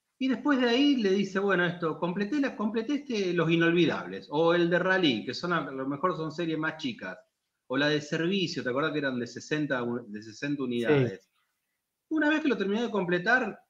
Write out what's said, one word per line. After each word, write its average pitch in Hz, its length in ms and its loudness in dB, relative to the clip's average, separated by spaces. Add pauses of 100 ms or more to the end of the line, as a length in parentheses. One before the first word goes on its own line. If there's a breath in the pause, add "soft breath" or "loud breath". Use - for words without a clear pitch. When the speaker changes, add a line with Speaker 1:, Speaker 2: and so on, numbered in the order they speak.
(220)
Speaker 1:
Y 262 60 2
después 262 340 2
de 240 80 4
ahí 277 280 4
le 202 140 2
dice, 190 280 0
"Bueno, 190 260 2
esto, 160 320 -2
completé 202 440 -2
la, 262 140 -2
completé 220 400 -2
este, 208 380 -2
los 165 160 2
inolvidables", 156 800 2
o 165 240 4
el 170 160 4
de 175 80 4
Rally, 175 480 2
que 123 80 -6
son 175 200 -4
a, 160 60 0
a 143 120 -6
lo 135 160 -6
mejor 151 280 -2
son 156 160 -6
series 160 280 -4
más 156 180 -4
chicas, 98 400 -8 (500)
o 131 100 -4
la 143 100 2
de 151 140 2
Servicio, 165 600 -2
¿te 117 80 -4
acordás 147 220 0
que 151 80 -2
eran 131 200 -2
de 117 80 -4
sesenta 139 540 -2
u-, 120 260 -4
de 104 140 -12
sesenta 139 360 -6
Speaker 2:
Sí. 139 60 -6
Speaker 1:
unidades? 120 680 0 (800)
Una 311 200 0
vez 311 120 2
que 311 80 0
lo 220 80 0
terminó 202 240 -2
de 220 100 -2
completar, 196 680 0 (120)